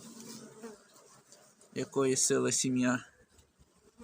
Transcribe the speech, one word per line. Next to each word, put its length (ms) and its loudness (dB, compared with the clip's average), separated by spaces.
Якої 420 0
сили 360 4
сім'я. 540 2